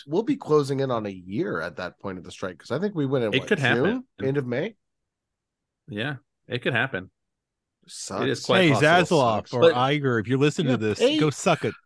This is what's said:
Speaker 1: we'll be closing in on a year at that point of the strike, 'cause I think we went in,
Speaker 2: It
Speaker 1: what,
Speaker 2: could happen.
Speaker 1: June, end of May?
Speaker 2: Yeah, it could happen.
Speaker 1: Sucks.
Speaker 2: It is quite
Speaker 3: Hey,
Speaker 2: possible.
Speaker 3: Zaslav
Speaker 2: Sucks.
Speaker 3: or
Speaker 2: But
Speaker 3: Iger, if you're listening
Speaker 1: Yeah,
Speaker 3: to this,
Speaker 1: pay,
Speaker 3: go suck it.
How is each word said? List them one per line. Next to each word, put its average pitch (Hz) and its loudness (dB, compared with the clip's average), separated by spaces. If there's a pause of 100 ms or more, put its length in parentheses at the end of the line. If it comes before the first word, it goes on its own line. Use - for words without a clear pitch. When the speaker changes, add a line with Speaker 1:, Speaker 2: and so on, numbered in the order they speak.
Speaker 1:
we'll 160 -2
be 240 -2
closing 143 0
in 135 -2
on 110 -2
a 101 -6
year 95 -6
at 80 -8
that 90 -10
point 95 -10
of 80 -16
the 90 -16
strike, 92 -10
'cause - -20
I 123 -2
think 202 -4
we 151 -2
went 131 0
in, 107 0
Speaker 2:
It 131 2
Speaker 1:
what, - -8
Speaker 2:
could 202 2
happen. 139 2 (160)
Speaker 1:
June, 135 -2
end 139 -2
of 135 -2
May? 143 -6 (1120)
Speaker 2:
Yeah, 123 -6 (320)
it 120 -6
could 170 0
happen. 110 -2 (800)
Speaker 1:
Sucks. - -8
Speaker 2:
It 135 -2
is - -6
quite - 4
Speaker 3:
Hey, 156 6
Speaker 2:
possible. 127 4 (300)
Speaker 3:
Zaslav 117 2
Speaker 2:
Sucks. - -8
Speaker 3:
or 123 -2
Speaker 2:
But 147 6
Speaker 3:
Iger, 131 0
if 98 -6
you're 131 0
listening 143 2
Speaker 1:
Yeah, 127 2
Speaker 3:
to 107 -4
this, 107 0
Speaker 1:
pay, 285 2
Speaker 3:
go 156 2
suck - 0
it. 110 -4 (120)